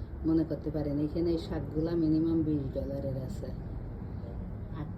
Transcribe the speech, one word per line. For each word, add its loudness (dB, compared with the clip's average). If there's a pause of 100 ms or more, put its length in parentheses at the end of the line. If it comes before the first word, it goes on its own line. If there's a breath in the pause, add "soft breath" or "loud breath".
(240 loud breath)
মনে 6
করতে -2
পারেন 0
এখানে 2
এই 0
শাকগুলা 0 (100)
মিনিমাম 4
বিশ 2 (120)
ডলারের -2
আছে, -6 (1300)
আট -4